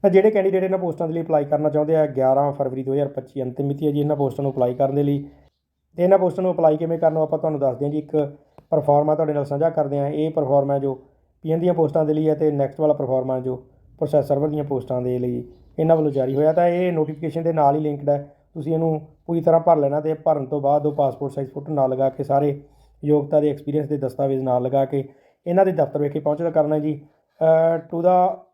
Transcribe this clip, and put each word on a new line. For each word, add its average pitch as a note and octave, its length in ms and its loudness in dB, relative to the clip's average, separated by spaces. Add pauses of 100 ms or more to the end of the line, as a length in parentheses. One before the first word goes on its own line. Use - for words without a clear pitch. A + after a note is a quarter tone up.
ਤਾਂ G3+ 80 6
ਜਿਹੜੇ F#3+ 200 6
ਕੈਂਡੀਡੇਟ F#3+ 320 2
ਇਹਨਾਂ F#3+ 160 -2
ਪੋਸਟਾਂ E3+ 300 -4
ਦੇ D#3+ 60 -4
ਲਈ E3 80 -4
ਅਪਲਾਈ D#3 220 0
ਕਰਨਾ D3 260 -2
ਚਾਹੁੰਦੇ D3+ 260 0
ਆ, D#3 100 2
ਗਿਆਰਾਂ C3+ 460 0
ਫਰਵਰੀ C3+ 300 -6
ਦੋ C3+ 100 -4
ਹਜ਼ਾਰ C#3 160 -2
ਪੱਚੀ C3+ 340 -10
ਅੰਤਿਮ B2+ 240 -6
ਮਿਤੀ C#3+ 200 -4
ਹੈ D3 40 2
ਜੀ C#3+ 100 -2
ਇਹਨਾਂ D3 160 0
ਪੋਸਟਾਂ C#3 260 -2
ਨੂੰ C#3 100 -2
ਅਪਲਾਈ B2 220 0
ਕਰਨ C3+ 200 0
ਦੇ D3 80 0
ਲਈ। C#3+ 260 -2 (680)
ਤੇ F3 80 0
ਇਹਨਾਂ F#3+ 140 6
ਪੋਸਟਾਂ F3+ 240 0
ਨੂੰ F#3 120 0
ਅਪਲਾਈ D#3 220 4
ਕਿਵੇਂ E3 220 -2
ਕਰਨਾ, D#3+ 240 2
ਆਪਾਂ D#3 160 -2
ਤੁਹਾਨੂੰ D3+ 220 -2
ਦੱਸਦੇ C3+ 240 -2
ਹਾਂ D3 80 -2
ਜੀ। D3+ 60 -2
ਇੱਕ D3 180 -6 (540)
ਪ੍ਰੋਫਾਰਮਾ D3 440 2
ਤੁਹਾਡੇ D#3 180 -2
ਨਾਲ C#3+ 120 -2
ਸਾਂਝਾ C#3+ 260 0
ਕਰਦੇ C#3+ 280 -2
ਹਾਂ। C#3+ 100 -2
ਇਹ D3+ 220 -2
ਪ੍ਰੋਫਾਰਮਾ C#3 480 0
ਜੋ C3+ 240 -4 (400)
ਪੀਐਨ D#3+ 180 -2
ਦੀਆਂ F3+ 140 2
ਪੋਸਟਾਂ D#3 300 2
ਦੇ D3+ 100 0
ਲਈ D#3 140 0
ਹੈ D3+ 60 2
ਤੇ D#3 160 2
ਨੈਕਸਟ C#3 300 -2
ਵਾਲਾ D3+ 140 4
ਪ੍ਰੋਫਾਰਮਾ C3 460 -2
ਜੋ B2+ 160 -6 (420)
ਪ੍ਰੋਸੈਸ C#3+ 300 0
ਸਰਵਰ D3 200 0
ਦੀਆਂ D3+ 160 -4
ਪੋਸਟਾਂ B2+ 380 -4
ਦੇ B2 160 -2
ਲਈ B2 260 -4 (340)
ਇਹਨਾਂ D#3+ 180 4
ਵੱਲੋਂ D#3 140 0
ਜਾਰੀ C3+ 240 -2
ਹੋਇਆ। D3+ 180 4
ਤਾਂ F3 160 2
ਇਹ F3 240 0
ਨੋਟੀਫਿਕੇਸ਼ਨ D#3 500 -4
ਦੇ E3 100 0
ਨਾਲ D3 220 4
ਹੀ D3+ 60 -2
ਲਿੰਕਡ D3 300 -4
ਹੈ, C#3+ 260 -4 (180)
ਤੁਸੀਂ D#3+ 200 -4
ਇਹਨੂੰ D#3+ 320 -2 (200)
ਪੂਰੀ E3+ 140 -2
ਤਰ੍ਹਾਂ E3 200 4
ਭਰ E3 160 4
ਲੈਣਾ। D3 240 0
ਤੇ D#3 140 -4
ਭਰਨ D#3 320 -2
ਤੋਂ C#3+ 140 -4
ਬਾਅਦ D3 260 2
ਉਹ D3 60 0
ਪਾਸਪੋਰਟ C#3 400 -2
ਸਾਈਜ਼ C3+ 180 -8
ਫੋਟੋ C#3+ 220 -10
ਨਾਲ C3+ 180 0
ਲਗਾ C3 180 0
ਕੇ, C3+ 160 -6
ਸਾਰੇ C#3+ 360 0 (440)
ਯੋਗਤਾ D3 360 2
ਦੇ D3 100 2
ਐਕਸਪੀਰੀਅੰਸ C#3+ 380 -4
ਦੇ D3+ 80 -2
ਦਸਤਾਵੇਜ਼ C3+ 460 -2
ਨਾਲ B2 200 0
ਲਗਾ C3+ 220 0
ਕੇ C#3 240 -4 (380)
ਇਹਨਾਂ F3+ 180 4
ਦੇ F#3 80 2
ਦਫ਼ਤਰ D3+ 300 -2
ਵਿਖੇ D3 180 -4
ਪਹੁੰਚਦਾ D#3 300 -2
ਕਰਨਾ D3+ 280 2
ਜੀ। D3+ 220 -4 (760)
ਅ, - 20 -2
to E3 240 -6
the F3+ 360 4 (180)